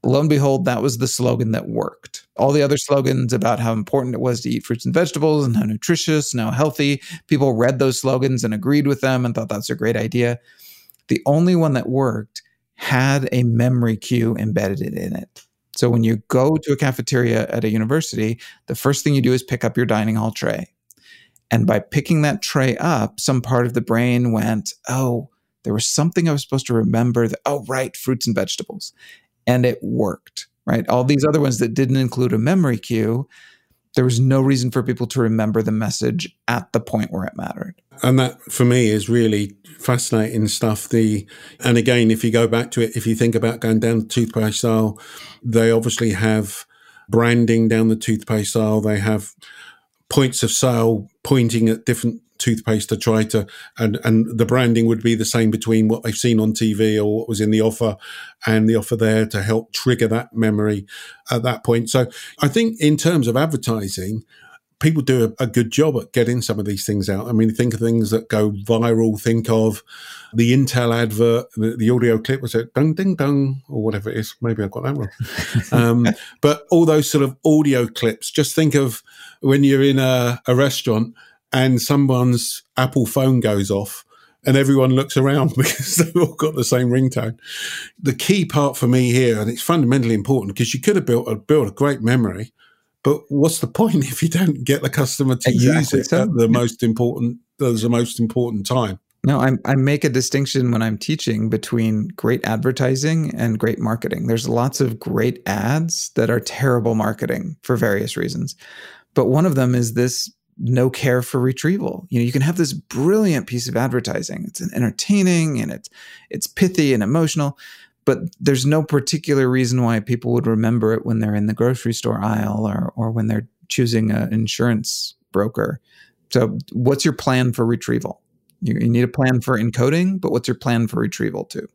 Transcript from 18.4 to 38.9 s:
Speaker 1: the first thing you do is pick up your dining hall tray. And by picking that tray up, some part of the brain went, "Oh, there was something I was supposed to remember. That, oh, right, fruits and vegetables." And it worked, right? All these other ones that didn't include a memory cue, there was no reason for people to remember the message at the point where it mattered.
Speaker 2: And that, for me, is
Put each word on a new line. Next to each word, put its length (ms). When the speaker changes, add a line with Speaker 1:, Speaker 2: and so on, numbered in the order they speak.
Speaker 1:
the 80
first 300
thing 100
you 80
do 120
is 100
pick 200
up 140
your 80
dining 300
hall 160
tray. 420
And 160
by 100
picking 460
that 180
tray 360
up, 420
some 200
part 280
of 80
the 60
brain 500
went, 420
"Oh, 400
there 120
was 100
something 420
I 40
was 100
supposed 260
to 60
remember. 540
That, 180
oh, 220
right, 280
fruits 300
and 100
vegetables." 580
And 200
it 160
worked, 680
right? 220
All 160
these 220
other 140
ones 200
that 140
didn't 240
include 340
a 60
memory 400
cue, 500
there 100
was 140
no 200
reason 300
for 140
people 240
to 140
remember 420
the 80
message 640
at 260
the 60
point 320
where 140
it 100
mattered. 460
Speaker 2:
And 160
that, 240
for 220
me, 240
is 200